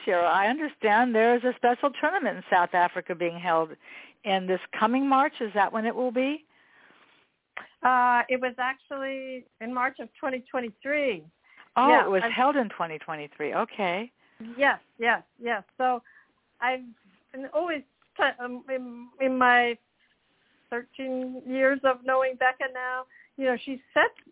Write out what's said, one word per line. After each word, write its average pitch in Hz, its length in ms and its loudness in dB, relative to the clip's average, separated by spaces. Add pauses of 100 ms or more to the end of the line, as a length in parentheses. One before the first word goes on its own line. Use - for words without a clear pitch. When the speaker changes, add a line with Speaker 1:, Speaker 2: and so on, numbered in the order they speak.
Speaker 1:
year? 180 180 2
I 180 240 4
understand 247 640 0
there 226 220 6
is 233 80 -2
a 247 120 0
special 247 360 2 (100)
tournament 302 360 -2
in 185 140 -14
South 175 220 2
Africa 180 400 0
being 170 260 -4
held 165 300 0 (540)
in 190 240 -2
this 185 140 0 (180)
coming 254 280 2
March. 269 320 2
Is 220 140 -6
that 196 180 2
when 220 140 -4
it 226 100 -4
will 254 160 -2
be? 269 340 -2 (1400)
Speaker 2:
Uh, 247 460 4
it 254 100 0
was 247 180 -4
actually 262 880 -8 (140)
in 226 140 -10
March 254 260 -2
of 233 80 -12 (120)
twenty 262 320 -6
twenty-three. 254 720 -4 (540)
Speaker 1:
Oh, 247 120 6
Speaker 2:
Yeah, 254 160 6
Speaker 1:
it - 40 -4
was 190 140 2
Speaker 2:
I've 233 80 -2
Speaker 1:
held 254 240 2
in 240 140 0
twenty 165 300 -8
twenty-three. 147 540 -8
Okay. 202 580 -4 (460)
Speaker 2:
Yes, 262 220 2 (200)
yes, 226 220 0 (180)
yes. 233 240 -6 (140)
So 254 240 -2 (580)
I've 254 220 -2 (500)
been 269 220 -12
always 320 280 -2 (360)
t-, 349 60 0 (200)
um, 247 200 -10 (100)
in, 247 340 -10 (120)
in 262 180 2
my 240 400 6 (920)
thirteen 254 800 -8
years 269 360 2
of 262 200 4
knowing 262 360 2
Becca 262 340 0
now, 254 320 -6 (320)
you 269 80 -2
know, 254 200 2
she 262 160 -10 (120)
sets 330 200 4 (180)